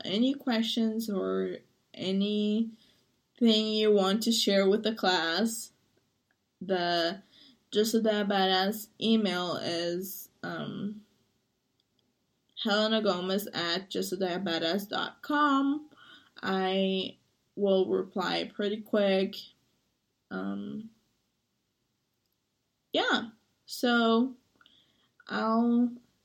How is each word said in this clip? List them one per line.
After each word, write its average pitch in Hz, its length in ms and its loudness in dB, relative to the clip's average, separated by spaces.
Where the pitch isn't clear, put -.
any 247 300 0
questions 226 760 -2
or 190 480 -2
anything 208 760 -2
you 214 520 4
want 202 320 4
to 233 80 2
share 196 360 4
with 214 140 4
the 220 120 0
class, 180 760 0
the 175 640 -2
Just 220 220 2
a 226 60 4
Diabetes 202 880 2
email 180 560 0
is, 175 720 -6
um, 196 600 -8
helena 220 380 2
gomez 190 540 -2
at 170 340 -4
just 190 240 -6
a 180 40 -4
diabetes 180 680 -2
dot - 360 -6
com. 294 680 2
I 190 720 -2
will 196 320 2
reply 185 680 -2
pretty 208 260 -4
quick. 196 580 2
Um, 208 600 -8
yeah, 285 360 0
so 240 680 2
I'll 233 600 2